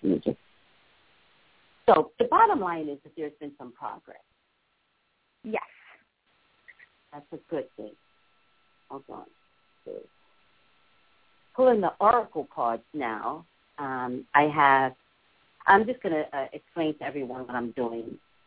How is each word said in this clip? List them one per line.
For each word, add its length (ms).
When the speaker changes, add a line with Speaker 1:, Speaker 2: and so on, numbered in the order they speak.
Speaker 1:
Let 100
me 120
just... 140
So 320
the 80
bottom 340
line 280
is 160
that 120
there's 240
been 180
some 140
progress. 460
Speaker 2:
Yes. 180
Speaker 1:
That's 200
a 60
good 160
thing. 160
Hold 220
on. 140
Pulling 260
the 200
oracle 540
cards 280
now. 520
Um, 560
I 80
have. 520
I'm 200
just 160
gonna, 300
uh, 200
explain 460
to 60
everyone 420
what 100
I'm 160
doing. 460